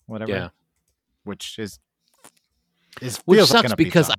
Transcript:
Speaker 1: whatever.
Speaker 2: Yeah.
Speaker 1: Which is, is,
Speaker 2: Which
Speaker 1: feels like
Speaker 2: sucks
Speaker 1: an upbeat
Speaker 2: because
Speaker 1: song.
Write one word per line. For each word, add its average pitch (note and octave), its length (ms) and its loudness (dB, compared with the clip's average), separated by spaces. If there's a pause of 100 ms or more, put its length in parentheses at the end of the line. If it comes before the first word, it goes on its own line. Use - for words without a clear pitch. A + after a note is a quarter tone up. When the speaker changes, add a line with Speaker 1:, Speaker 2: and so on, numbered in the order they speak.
Speaker 1:
whatever. A2 280 -12
Speaker 2:
Yeah. F2+ 160 -6 (720)
Speaker 1:
Which - 360 -14
is, - 200 -12 (1200)
is, B2+ 240 -10
Speaker 2:
Which F#3+ 140 6
Speaker 1:
feels F3 120 6
like A#3 120 4
Speaker 2:
sucks A#2+ 100 -2
Speaker 1:
an G2+ 40 -6
upbeat D#3+ 80 0
Speaker 2:
because E3+ 240 2
Speaker 1:
song. - 100 -2